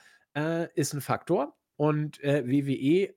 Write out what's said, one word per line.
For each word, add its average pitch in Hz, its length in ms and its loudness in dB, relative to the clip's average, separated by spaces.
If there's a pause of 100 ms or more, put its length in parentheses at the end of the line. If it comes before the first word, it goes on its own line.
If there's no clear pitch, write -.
(340)
äh, 160 420 -2
ist 151 180 -2
ein 143 80 -6
Faktor. 196 520 -2 (220)
Und, 151 480 -2
äh, 143 240 0
W 139 180 2
W 139 80 0
E 165 420 2